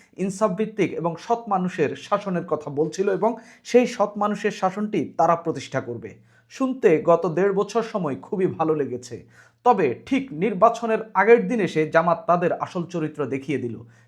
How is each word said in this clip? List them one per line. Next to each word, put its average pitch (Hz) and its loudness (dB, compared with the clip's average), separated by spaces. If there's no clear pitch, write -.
ইনসাফভিত্তিক 196 -2
এবং 165 -4
সৎ 233 -4
মানুষের 180 0
শাসনের 196 -4
কথা 147 -4
বলছিল 156 -2
এবং 208 0
সেই 247 4
সৎ 208 -2
মানুষের 208 -2
শাসনটি 190 -4
তারা 170 4
প্রতিষ্ঠা 139 -6
করবে। 110 -12
শুনতে 254 2
গত 170 4
দেড় 196 2
বছর 202 0
সময় 180 -4
খুবই 185 -2
ভালো 160 0
লেগেছে, 123 -6
তবে 185 4
ঠিক 269 -2
নির্বাচনের 220 2
আগের 202 6
দিন 233 0
এসে 156 0
জামাত 165 4
তাদের 170 4
আসল 160 -4
চরিত্র 151 -4
দেখিয়ে 135 -4
দিল। 113 -6